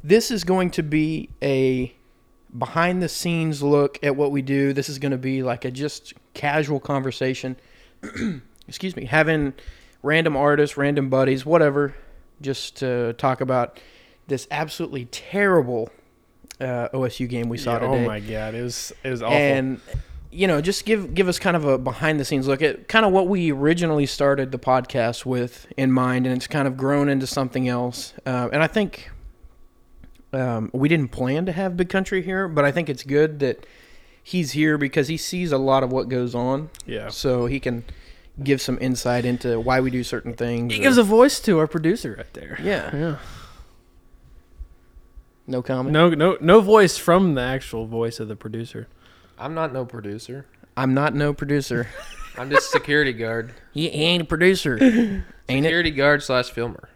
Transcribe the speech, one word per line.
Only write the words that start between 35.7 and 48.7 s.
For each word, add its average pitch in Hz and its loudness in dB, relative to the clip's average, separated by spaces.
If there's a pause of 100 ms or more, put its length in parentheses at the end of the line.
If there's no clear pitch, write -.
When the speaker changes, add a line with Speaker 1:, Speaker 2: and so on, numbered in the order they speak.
Speaker 1:
of 127 -2
what 117 -2
goes 123 -2
on. 135 -4 (160)
Speaker 2:
Yeah. 120 -8
Speaker 1:
So 127 0
he 131 -2
can 120 -4 (580)
give 135 2
some 127 -2
insight 123 0
into 123 -2
why 127 2
we 127 0
do 123 -2
certain 117 -6
things 120 -4
Speaker 2:
He 226 -4
Speaker 1:
or - 0
Speaker 2:
gives 262 8
a 240 8
voice 226 6
to 180 4
our 156 4
producer 156 -2
right - -16
there. - -14
Speaker 1:
Yeah. 151 -2
Speaker 2:
Yeah. 151 -2 (2250)
Speaker 1:
No 127 -4
comment? 131 -2
Speaker 2:
No, 165 8
no, 165 4
no 185 10
voice 202 6
from 175 4
the 127 0
actual 123 -4
voice 113 -4
of 107 -6
the 107 -10
producer. 113 -10 (520)